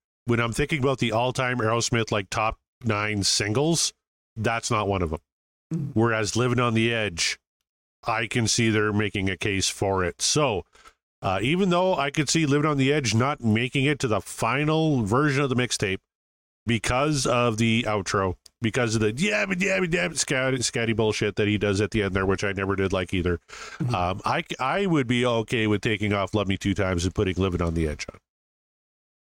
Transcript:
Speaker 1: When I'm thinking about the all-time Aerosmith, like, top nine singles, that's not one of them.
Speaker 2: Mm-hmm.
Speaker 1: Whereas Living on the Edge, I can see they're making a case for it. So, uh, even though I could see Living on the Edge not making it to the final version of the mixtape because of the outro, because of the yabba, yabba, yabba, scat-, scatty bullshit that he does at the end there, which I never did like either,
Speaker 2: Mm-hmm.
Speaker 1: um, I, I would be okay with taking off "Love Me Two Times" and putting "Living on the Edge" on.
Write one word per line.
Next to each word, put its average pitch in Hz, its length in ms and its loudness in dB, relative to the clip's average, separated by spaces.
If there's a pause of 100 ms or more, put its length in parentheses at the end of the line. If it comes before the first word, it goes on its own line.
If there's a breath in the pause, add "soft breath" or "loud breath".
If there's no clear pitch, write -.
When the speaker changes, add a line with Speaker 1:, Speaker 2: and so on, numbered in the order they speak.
(260)
Speaker 1:
When 120 140 2
I'm 117 140 0
thinking 147 260 -2
about 131 200 0
the 117 120 0
all-time 123 460 0
Aerosmith, 113 540 0
like, 104 180 -2
top 110 300 -2 (240)
nine 104 400 0
singles, 127 720 0 (420)
that's 113 360 -2
not 107 160 0
one 98 140 0
of 80 100 -2
them. 78 80 -6 (540)
Speaker 2:
Mm-hmm. 139 260 -4
Speaker 1:
Whereas 110 360 2
Living 120 240 2
on 120 160 2
the 113 180 2
Edge, 101 460 -4 (640)
I 113 240 -2
can 117 200 0
see 113 220 2
they're 107 240 2
making 101 360 0
a 95 80 -2
case 98 320 -2
for 98 340 0
it. - 180 -4
So, 127 440 0 (560 loud breath)
uh, 95 200 0
even 180 280 0
though 180 260 2
I 143 160 -2
could 143 180 -2
see 165 160 0
Living 147 240 2
on 147 80 0
the 135 160 2
Edge 123 220 0
not 135 260 0
making 120 440 2
it 147 140 0
to 135 80 -2
the 104 140 0
final 151 800 0
version 135 400 2
of 135 60 0
the 127 60 0
mixtape 110 440 -2 (680)
because 127 640 0
of 120 300 2
the 113 260 2
outro, 98 520 0 (260)
because 113 340 0
of 110 60 2
the 107 120 2
yabba, 202 400 -2
yabba, 190 320 0
yabba, 170 320 -2
scat-, 131 380 0
scatty 117 400 -2
bullshit 107 400 0
that 107 120 2
he 107 100 2
does 101 240 0
at 101 100 0
the 110 100 0
end 98 140 0
there, 95 100 2
which 95 180 0
I 101 100 -2
never 98 220 -2
did 95 180 0
like 92 200 -2
either, 87 260 0 (380 loud breath)
Speaker 2:
Mm-hmm. 123 160 -2
Speaker 1:
um, 92 300 -2
I, 151 200 -2 (160)
I 160 260 0
would 156 200 2
be 120 200 2
okay 113 420 0
with 104 140 2
taking 107 320 0
off 98 200 0
"Love 101 140 2
Me 95 100 0
Two 101 160 0
Times" 92 320 0
and 92 80 -2
putting 95 220 0
"Living 90 260 0
on 85 120 0
the 80 140 0
Edge" 73 240 -8
on. - 80 -20 (1200)